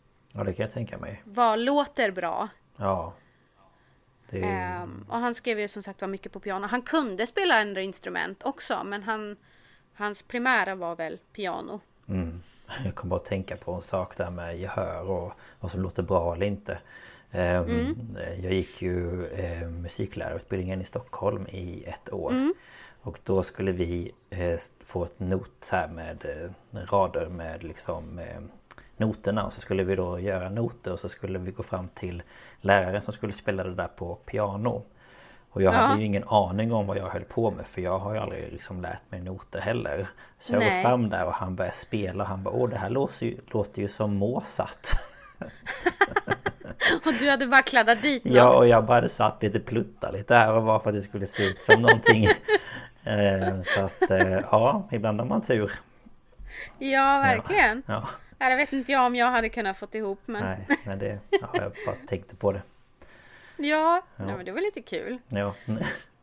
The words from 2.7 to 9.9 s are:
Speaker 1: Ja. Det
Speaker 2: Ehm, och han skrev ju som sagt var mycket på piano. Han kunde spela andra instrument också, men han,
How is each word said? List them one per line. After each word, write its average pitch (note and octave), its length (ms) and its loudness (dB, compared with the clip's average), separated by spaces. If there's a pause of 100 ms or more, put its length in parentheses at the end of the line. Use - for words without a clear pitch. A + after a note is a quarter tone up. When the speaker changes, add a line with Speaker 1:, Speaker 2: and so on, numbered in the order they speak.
Speaker 1:
Ja. F2+ 380 -2 (1160)
Det F#2+ 120 -6
Speaker 2:
Ehm, F3+ 640 -6
och A#3 100 -4
han A#3+ 160 -2
skrev A3+ 260 -4
ju G#3 80 -4
som G3+ 140 -12
sagt G3 180 -14
var F#3+ 80 -4
mycket G3 240 -10
på G3 80 -14
piano. G3 260 -6
Han A#3+ 160 -2
kunde A#3 440 0
spela F4+ 340 2
andra G3+ 200 -4
instrument F#3 640 -6
också, - 420 -4
men G3+ 180 -8
han, G#3+ 340 -6 (580)